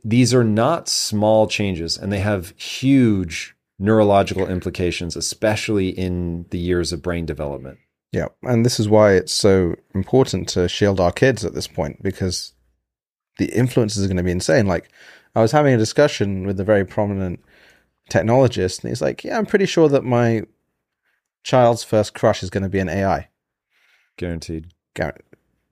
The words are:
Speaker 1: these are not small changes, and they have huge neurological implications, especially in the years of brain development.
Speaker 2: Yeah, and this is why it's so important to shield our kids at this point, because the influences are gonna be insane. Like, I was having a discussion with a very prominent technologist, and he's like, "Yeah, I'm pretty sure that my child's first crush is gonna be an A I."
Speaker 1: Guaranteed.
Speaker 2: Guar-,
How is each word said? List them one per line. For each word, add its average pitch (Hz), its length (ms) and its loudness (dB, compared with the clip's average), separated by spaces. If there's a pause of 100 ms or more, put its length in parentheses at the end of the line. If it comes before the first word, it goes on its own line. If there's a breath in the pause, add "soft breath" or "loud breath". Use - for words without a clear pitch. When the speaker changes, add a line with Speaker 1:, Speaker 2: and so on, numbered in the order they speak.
Speaker 1:
these 120 300 2
are 123 100 6
not 113 440 0
small 107 580 2
changes, 85 520 -4
and 98 140 -6
they 101 80 -2
have 98 360 -4
huge 113 1000 0 (220)
neurological 98 680 4
implications, 87 680 -4
especially 104 720 -2
in 87 640 -4
the 92 80 -4
years 87 340 -2
of 78 100 -8
brain 85 240 -4
development. 69 520 -10 (340)
Speaker 2:
Yeah, - 160 -4 (160)
and 117 200 2
this 123 140 0
is 104 100 0
why 107 260 6
it's - 180 0
so 95 420 2 (200)
important 95 560 0
to 87 180 0
shield 98 320 0
our 87 100 2
kids 127 340 0
at 90 100 -6
this - 120 -6
point, - 360 -8
because 92 500 -6 (840)
the 90 80 -2
influences 110 580 0
are 98 40 0
gonna 90 140 -2
be 90 80 0
insane. 98 360 0
Like, 87 220 -2 (460 soft breath)
I 110 80 2
was 113 80 2
having 147 240 4
a 113 40 4
discussion 101 680 0
with 98 140 -4
a 95 40 -4
very 98 200 2
prominent 95 560 -4 (680 soft breath)
technologist, 107 760 2
and 117 60 -6
he's 123 120 -6
like, - 220 -2
"Yeah, - 120 -4
I'm 214 100 -2
pretty 196 200 0
sure 160 220 4
that 135 160 0
my 120 400 0 (1000)
child's 120 400 4
first - 320 0
crush - 300 0
is 92 60 -8
gonna 98 180 -4
be 98 100 -2
an 92 100 0
A 98 160 -2
I." 90 240 -2 (880)
Speaker 1:
Guaranteed. 82 500 -8 (280)
Speaker 2:
Guar-, - 240 -6 (540)